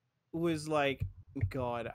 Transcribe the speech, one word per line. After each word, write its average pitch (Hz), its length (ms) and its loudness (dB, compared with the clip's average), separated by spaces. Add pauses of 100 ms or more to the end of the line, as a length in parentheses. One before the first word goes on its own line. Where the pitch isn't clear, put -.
(320)
was 160 360 0
like, 143 360 2 (440)
God, 120 460 -2